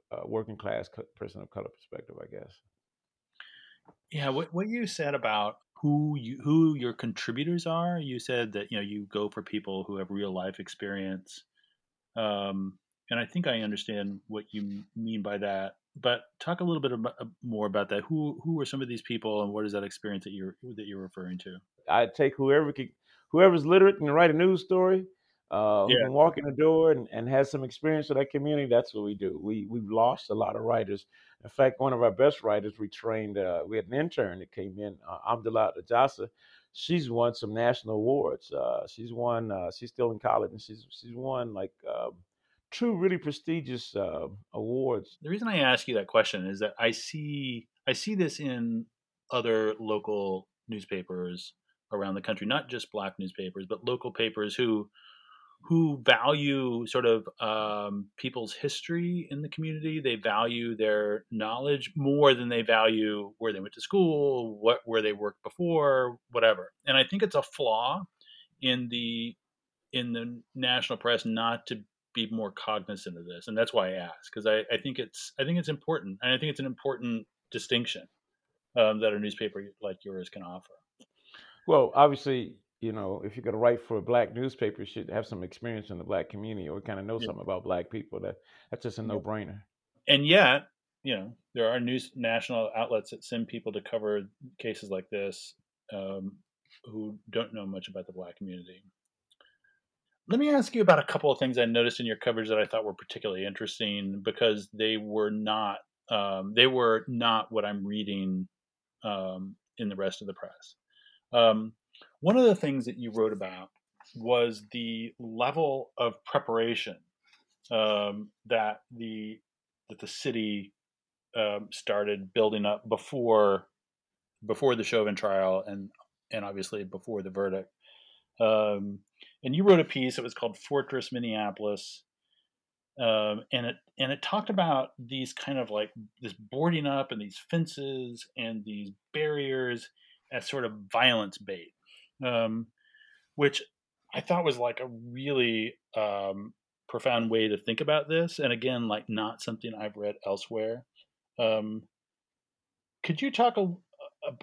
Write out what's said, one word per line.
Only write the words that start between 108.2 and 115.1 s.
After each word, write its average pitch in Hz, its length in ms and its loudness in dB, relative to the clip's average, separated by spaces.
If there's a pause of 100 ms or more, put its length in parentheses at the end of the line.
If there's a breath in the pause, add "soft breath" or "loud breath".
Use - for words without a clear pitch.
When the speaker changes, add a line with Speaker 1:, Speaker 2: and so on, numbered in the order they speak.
Speaker 2:
um, 95 540 -6 (200)
in 110 120 -4
the 98 60 -6
rest 95 260 -4
of 101 60 -12
the 95 60 -10
press. - 420 -16 (580 soft breath)
Um, 110 400 6 (480 loud breath)
one 196 160 4
of 254 80 8
the 208 100 8
things 139 300 -2
that 113 120 -8
you 120 140 -6
wrote 110 220 2
about 95 380 -10 (440)
was 117 560 0
the 113 480 -8